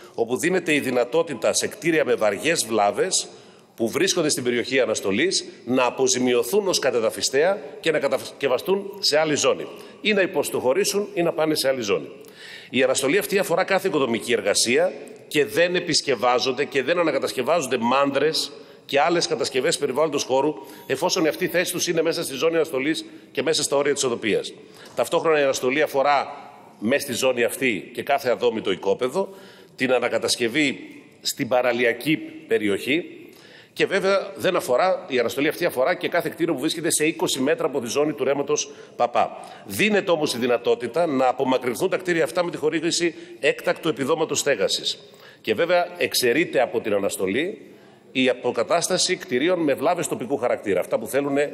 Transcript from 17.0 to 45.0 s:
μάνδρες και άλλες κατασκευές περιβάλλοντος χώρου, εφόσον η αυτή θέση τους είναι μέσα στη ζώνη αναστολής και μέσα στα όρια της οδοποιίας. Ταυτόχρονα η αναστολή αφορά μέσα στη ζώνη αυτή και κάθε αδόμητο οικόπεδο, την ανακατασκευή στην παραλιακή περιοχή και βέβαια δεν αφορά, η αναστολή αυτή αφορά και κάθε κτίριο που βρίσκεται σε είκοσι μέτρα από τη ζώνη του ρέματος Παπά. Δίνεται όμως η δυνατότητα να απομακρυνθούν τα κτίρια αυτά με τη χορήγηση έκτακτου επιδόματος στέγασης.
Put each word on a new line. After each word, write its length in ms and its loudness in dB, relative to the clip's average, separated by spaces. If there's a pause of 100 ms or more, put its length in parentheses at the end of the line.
μάνδρες 720 2 (340)
και 140 2
άλλες 260 2
κατασκευές 520 -2
περιβάλλοντος 460 0
χώρου, 300 2 (320)
εφόσον 380 0
η 40 4
αυτή 200 -2
θέση 240 0
τους 160 -2
είναι 140 2
μέσα 200 0
στη 120 -6
ζώνη 200 0
αναστολής 500 0 (280)
και 100 -2
μέσα 200 0
στα 140 0
όρια 180 2
της 100 -2
οδοποιίας. 480 -2 (420)
Ταυτόχρονα 460 2
η 20 4
αναστολή 400 2
αφορά 680 0 (280)
μέσα 220 0
στη 120 -6
ζώνη 320 2
αυτή 500 -2
και 80 -6
κάθε 280 0
αδόμητο 400 0
οικόπεδο, 580 0 (480)
την 160 2
ανακατασκευή 840 0 (420)
στην 280 -6
παραλιακή 680 2 (320)
περιοχή 560 0 (680)
και 140 0
βέβαια 500 0
δεν 200 0
αφορά, 520 2
η 100 0
αναστολή 300 0
αυτή 160 -2
αφορά 300 0
και 140 -4
κάθε 200 0
κτίριο 260 -2
που 60 -4
βρίσκεται 300 -2
σε 160 2
είκοσι 340 -2
μέτρα 260 2
από 140 -4
τη 60 -4
ζώνη 260 0
του 120 -4
ρέματος 460 0 (260)
Παπά. 420 2 (280)
Δίνεται 440 2
όμως 240 2
η 40 -4
δυνατότητα 680 2
να 220 2
απομακρυνθούν 600 0
τα 60 0
κτίρια 280 0
αυτά 200 0
με 60 -4
τη 60 -6
χορήγηση 580 0 (260)
έκτακτου 480 0
επιδόματος 500 0
στέγασης. 600 0 (420)